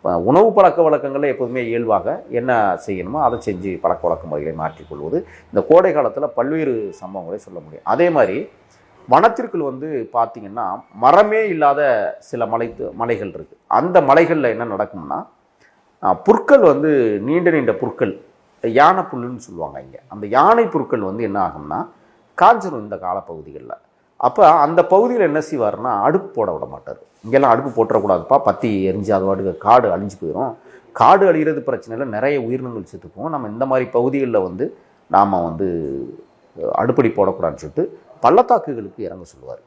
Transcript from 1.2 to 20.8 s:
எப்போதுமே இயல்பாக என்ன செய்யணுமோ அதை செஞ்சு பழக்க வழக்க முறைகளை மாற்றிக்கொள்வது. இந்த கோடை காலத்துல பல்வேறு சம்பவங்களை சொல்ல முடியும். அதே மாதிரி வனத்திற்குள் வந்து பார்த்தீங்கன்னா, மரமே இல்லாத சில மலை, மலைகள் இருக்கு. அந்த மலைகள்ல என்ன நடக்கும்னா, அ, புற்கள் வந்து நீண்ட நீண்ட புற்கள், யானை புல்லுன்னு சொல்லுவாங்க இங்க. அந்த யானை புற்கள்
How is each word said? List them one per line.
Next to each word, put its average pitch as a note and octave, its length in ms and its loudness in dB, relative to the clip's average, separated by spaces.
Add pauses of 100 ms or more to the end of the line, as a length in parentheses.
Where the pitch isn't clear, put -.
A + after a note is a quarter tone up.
எப்போதுமே B2+ 400 -4
இயல்பாக A2+ 640 -2
என்ன A#2 560 0
செய்யணுமோ G2 340 -6
அதை A#2+ 240 0
செஞ்சு F#2 360 -6
பழக்க F2 280 -2
வழக்க D#2+ 200 -4
முறைகளை D2+ 300 -6
மாற்றிக்கொள்வது. D#2 640 -8 (280)
இந்த - 160 0
கோடை F3 260 6
காலத்துல C#3+ 320 -2
பல்வேறு B2+ 680 -4 (100)
சம்பவங்களை F#2 300 -12
சொல்ல F#2 260 -14
முடியும். D2+ 240 -20
அதே D3+ 260 2
மாதிரி B2+ 380 0 (640)
வனத்திற்குள் E3+ 540 2
வந்து C3+ 480 -8
பார்த்தீங்கன்னா, A2 680 -4 (120)
மரமே G#3 540 4
இல்லாத C#3+ 680 0
சில A#2 280 -6
மலை, A#2 280 -4 (200)
மலைகள் A2 340 -4
இருக்கு. D#2+ 280 -16 (100)
அந்த F3 340 4
மலைகள்ல D#3 420 4
என்ன A#2 220 -2
நடக்கும்னா, G2 600 -8 (800)
அ, F#3 100 2
புற்கள் A#3+ 460 4
வந்து C#3+ 580 2
நீண்ட E3 320 0
நீண்ட C3 220 0
புற்கள், G#2+ 480 -4 (420)
யானை D3+ 400 2
புல்லுன்னு B2 340 -10
சொல்லுவாங்க D#2+ 440 -12
இங்க. C2 180 -20 (100)
அந்த G#2 180 -12
யானை F#3 380 4
புற்கள் C#3 360 -2